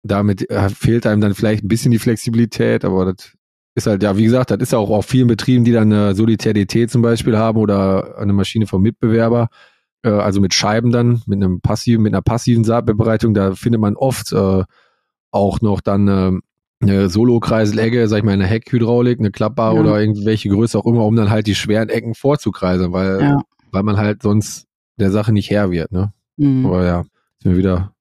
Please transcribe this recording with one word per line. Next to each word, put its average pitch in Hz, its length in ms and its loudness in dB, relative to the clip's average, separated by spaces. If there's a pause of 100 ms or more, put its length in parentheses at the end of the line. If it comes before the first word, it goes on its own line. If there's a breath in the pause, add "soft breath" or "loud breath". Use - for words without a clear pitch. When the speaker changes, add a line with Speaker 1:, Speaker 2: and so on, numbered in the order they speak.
Speaker 1:
Damit, 101 460 -2
äh, 98 180 -2
fehlt 113 380 0
einem 104 160 2
dann 101 120 0
vielleicht 107 300 -2
ein 95 40 -6
bisschen 120 220 0
die 113 80 2
Flexibilität, 113 840 0
aber 92 220 0
das - 260 -8 (420)
ist 107 120 -4
halt, 101 160 0
ja, 101 140 0
wie 110 80 2
gesagt, 123 260 2
das - 80 0
ist 131 140 -2
ja 123 60 2
auch 104 120 -2
auf 104 160 0
vielen 127 200 2
Betrieben, 120 380 2
die 117 80 4
dann 107 200 4
eine 104 220 2
Solitär 110 380 0
D 101 140 0
T 117 200 0
zum 117 160 0
Beispiel 117 340 0
haben 110 220 0
oder 98 600 0
eine 101 140 -2
Maschine 98 340 0
vom 95 160 0
Mitbewerber, 113 680 0 (560 soft breath)
äh, 113 60 2
also 101 300 0
mit 95 140 0
Scheiben 117 380 0
dann, 120 340 0
mit 101 160 -2
einem 92 180 -2
passiven, 110 420 0
mit 107 100 0
einer 98 100 -2
passiven 117 420 0
Saatbearbeitung, 110 680 0
da 98 200 0
findet 113 260 -2
man 104 160 0
oft, - 360 -4
äh, 95 300 2 (680)
auch 101 300 -2
noch 101 180 0
dann, 101 260 0
ähm, 95 360 0 (400)
eine 98 260 2
Solo-Kreiselegge, 113 1000 0
sag 107 100 0
ich 104 60 -2
mal, 101 80 2
eine 98 120 0
Heckhydraulik, 117 760 0
eine 107 120 0
klappbare 110 460 -2
Speaker 2:
Ja. 110 40 2
Speaker 1:
oder 107 200 2
irgendwelche 107 500 -2
Größe 107 280 0
auch - 60 -4
immer, 117 220 2
um 110 100 2
dann 107 140 2
halt 110 160 0
die 101 80 0
schweren 107 340 -2
Ecken 113 260 -4
vorzukreiseln, 92 800 -2
weil, 95 300 -2
Speaker 2:
Ja. 143 180 2 (320)
Speaker 1:
weil 98 120 -2
man 104 120 0
halt 104 260 -2
sonst 104 440 -2 (320)
der 95 120 2
Sache 104 220 0
nicht 101 180 0
Herr 101 200 0
wird, 82 220 -4
ne? 98 200 -4 (240)
Speaker 2:
Mhm. 135 300 0
Speaker 1:
Aber 92 180 0
ja, 87 200 -2 (380)
sind 90 100 0
wir 87 40 2
wieder 92 440 -2